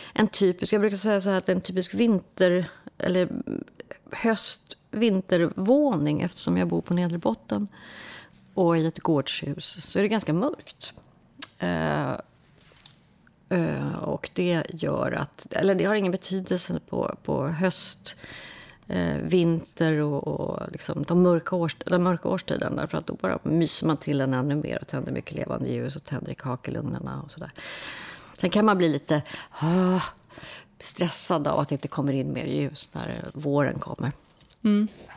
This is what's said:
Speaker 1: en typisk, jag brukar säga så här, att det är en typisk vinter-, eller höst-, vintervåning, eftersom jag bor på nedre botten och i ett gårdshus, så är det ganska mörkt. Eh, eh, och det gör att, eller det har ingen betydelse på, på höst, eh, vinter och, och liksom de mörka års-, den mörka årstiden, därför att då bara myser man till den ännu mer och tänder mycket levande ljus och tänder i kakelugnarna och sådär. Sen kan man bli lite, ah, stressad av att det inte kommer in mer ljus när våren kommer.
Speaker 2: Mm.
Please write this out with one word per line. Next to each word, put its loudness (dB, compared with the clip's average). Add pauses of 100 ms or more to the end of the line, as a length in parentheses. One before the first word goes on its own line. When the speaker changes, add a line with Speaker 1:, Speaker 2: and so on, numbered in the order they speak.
(140)
Speaker 1:
en 4
typisk, 2
jag 4
brukar 2
säga 2
så 2
här, 4
att -2
det 4
är 4
en 0
typisk -2
vinter-, 4 (340)
eller 2 (840)
höst-, -2 (140)
vintervåning, 4
eftersom 0
jag 2
bor 0
på -2
nedre 0
botten -2 (880)
och 4
i 4
ett -2
gårdshus, -2
så 0
är 4
det 2
ganska 0
mörkt. -4 (680)
Eh, -2 (1400)
eh, 0
och -6
det 2
gör -2
att, -6
eller 2
det 2
har 2
ingen 2
betydelse -2
på, -2
på -2
höst, -2 (680)
eh, 0
vinter 2
och, 0
och -4
liksom -6
de 6
mörka 4
års-, -2 (100)
den 2
mörka 2
årstiden, -2
därför -4
att -6
då -4
bara -2
myser 0
man 4
till -2
den 2
ännu 0
mer -2
och -12
tänder -6
mycket -6
levande -4
ljus -4
och -14
tänder -6
i -8
kakelugnarna -6
och -14
sådär. -12 (800)
Sen -2
kan 4
man 6
bli 6
lite, 2 (280)
ah, 2 (800)
stressad 0
av 2
att 0
det -2
inte -4
kommer 0
in -2
mer -4
ljus -2
när -6 (100)
våren 0
kommer. -4 (520)
Speaker 2:
Mm. 4 (280)